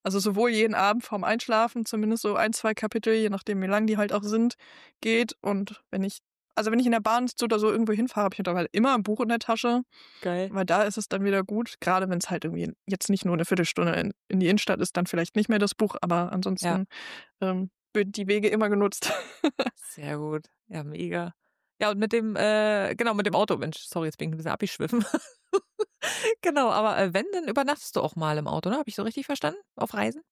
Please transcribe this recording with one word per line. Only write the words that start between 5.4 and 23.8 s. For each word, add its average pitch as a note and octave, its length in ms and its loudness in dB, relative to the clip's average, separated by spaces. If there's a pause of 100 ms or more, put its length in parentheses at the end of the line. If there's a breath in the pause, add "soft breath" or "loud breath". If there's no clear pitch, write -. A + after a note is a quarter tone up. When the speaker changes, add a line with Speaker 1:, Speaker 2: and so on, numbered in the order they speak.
Speaker 1:
Und G3+ 500 -4
wenn G3 120 -2
ich, G3+ 160 -6 (360)
also A3 160 0
wenn A#3 80 4
ich B3 80 4
in A#3 60 4
der A3+ 80 4
Bahn A#3 260 2
so - 180 -4
oder A3 140 2
so G#3+ 100 4
irgendwo A3 240 2
hinfahre, G#3+ 320 0
hab F#3+ 80 0
ich - 60 -10
mittlerweile F3+ 320 0
immer B3+ 240 4
ein G#3 80 0
Buch G#3+ 160 -2
in A3+ 100 0
der A#3 80 2
Tasche. A#3+ 440 0 (400 loud breath)
Speaker 2:
Geil. F3+ 300 -2
Speaker 1:
Weil F#3+ 140 0
da F#3 180 4
ist G#3 140 0
es G#3+ 100 -6
dann G3 160 -2
wieder G3 200 2
gut, A3 380 -4
gerade F#3 280 2
wenn's F3+ 220 -2
halt E3+ 140 -4
irgendwie E3+ 280 -4 (140)
jetzt G3 240 -4
nicht G3 140 2
nur F3 100 2
eine E3 100 0
Viertelstunde F3 480 0
in, - 180 -2 (160)
in F#3+ 120 0
die F3+ 80 4
Innenstadt G3+ 340 2
ist, - 160 -2
dann F3+ 80 2
vielleicht E3+ 300 -2
nicht G#3+ 140 2
mehr G#3+ 100 2
das G3+ 160 0
Buch, G#3+ 260 0
aber F3 300 0
ansonsten, F#3 360 -2
Speaker 2:
Ja. F#3 160 0 (680 loud breath)
Speaker 1:
ähm, F#3 180 -2 (240)
wird G3+ 240 0
die G3 100 -4
Wege G#3 220 2
immer G#3+ 200 2
genutzt. G3+ 420 2 (320)
<laughs> - 320 0
Speaker 2:
Sehr D3 420 -8
gut. D3+ 300 -4 (200)
Ja, E3+ 160 -8
mega. E3+ 500 -6 (460)
Ja, G#3+ 120 2
und G3+ 80 -2
mit G#3+ 120 0
dem, A3 240 0
äh, G#3+ 600 2
genau, A#3 180 0
mit G3+ 140 0
dem F#3 80 0
Auto, G3 220 4
Mensch, D#3 280 -4